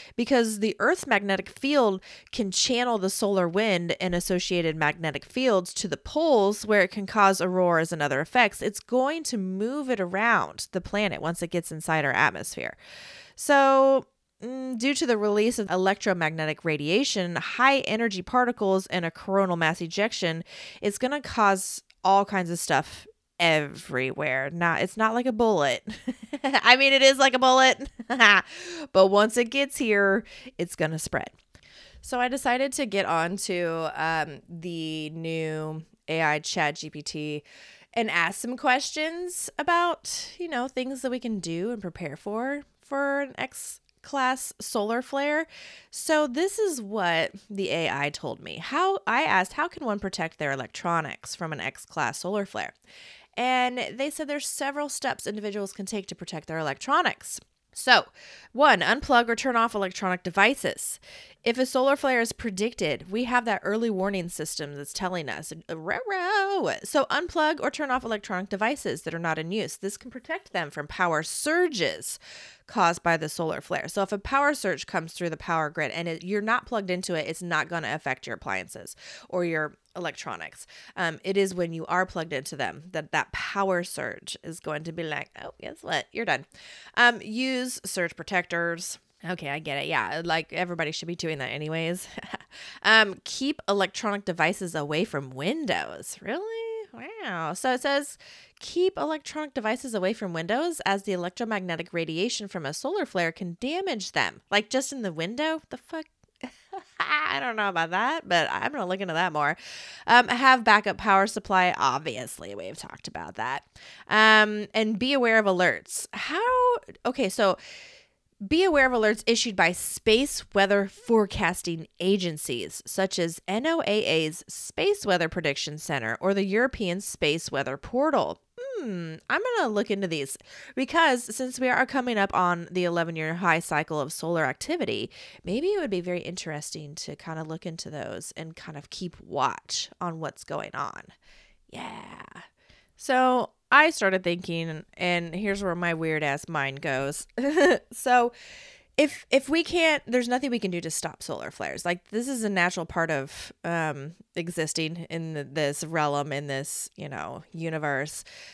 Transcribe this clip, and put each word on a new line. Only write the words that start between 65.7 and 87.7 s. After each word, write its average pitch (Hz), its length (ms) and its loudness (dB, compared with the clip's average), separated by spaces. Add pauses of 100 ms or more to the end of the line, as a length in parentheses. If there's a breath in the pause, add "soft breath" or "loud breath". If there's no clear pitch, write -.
row, 160 220 -4 (100)
row. 381 640 0 (140)
So - 220 2
unplug 311 540 0
or 262 100 0
turn 285 200 -4
off 254 140 0
electronic 208 440 -6
devices 208 540 -2
that 165 120 -8
are 170 40 -4
not 160 200 -2
in 165 120 -4
use. 196 260 -4
This 196 200 -6
can 254 140 -16
protect 320 420 -10
them 160 180 -4
from 147 160 -8
power 165 380 0
surges 254 960 0 (460 loud breath)
caused 170 360 2
by 165 140 4
the 156 120 -4
solar - 320 -4
flare. - 280 -4
So 196 140 -2
if 190 100 -2
a 208 60 -4
power 285 360 2
surge 180 320 -4
comes 165 280 -6
through 170 160 -4
the 160 60 -8
power 160 320 -2
grid 151 220 -4
and 170 160 -6
it, 165 160 -6
you're 202 200 -2
not 220 240 0
plugged 202 240 -4
into 180 240 -2
it, 156 120 -2
it's 160 160 -6
not 165 260 -2
gonna 156 240 -4
affect 143 340 -4
your 113 100 -8
appliances - 580 -8 (340 loud breath)
or 175 160 -2
your 156 300 -2 (220)
electronics. 135 680 -10 (300 loud breath)
Um, 165 280 -2
it 190 120 -2
is 196 180 2
when 175 180 -4
you 165 140 -8
are 180 200 0
plugged 165 260 -6
into 139 240 -6
them 131 360 -6
that 151 180 -8
that - 220 -2
power 190 500 -2
surge - 600 -10
is 165 160 -12
going 156 240 -8
to 165 80 -10
be 165 100 -8
like, 151 280 -6 (120)
"Oh, - 180 -12
guess - 220 -14
what? 156 300 -4
You're 226 120 -6
done." 151 220 -2 (500 loud breath)
Um, 240 240 6
use 254 640 -4